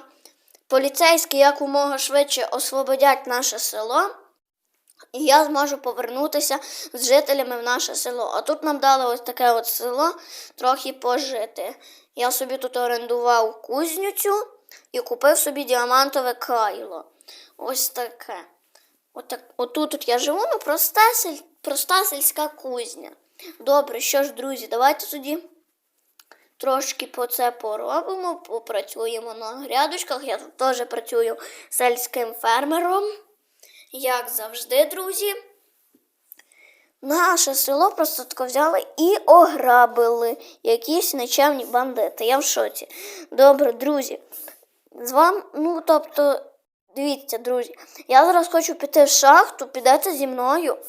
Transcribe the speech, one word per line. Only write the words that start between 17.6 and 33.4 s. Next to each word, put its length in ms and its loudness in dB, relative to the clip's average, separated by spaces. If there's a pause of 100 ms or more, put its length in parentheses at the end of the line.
таке. 560 -12 (680)
Отак, 260 -14 (180)
отут 360 -2
от 140 -8
я 120 2
живу, 200 -2 (120)
ну, 80 -2
проста 420 0 (120)
сель-, 300 -6 (180)
проста 420 0
сільська 440 -2
кузня. 640 -12 (480)
Добре, 400 0
що 240 0
ж, 80 -6
друзі, 360 -10
давайте 400 0
тоді 360 -8 (1120)
трошки 500 -4
по 180 -6
це 260 -2
поробимо, 840 -6
попрацюємо 1000 -8
на 180 -14
грядочках. 720 -4
Я 140 -6
тут 200 -16
теж 280 -2
працюю 520 -4 (320)
сельським 640 -2
фермером. 680 0 (880)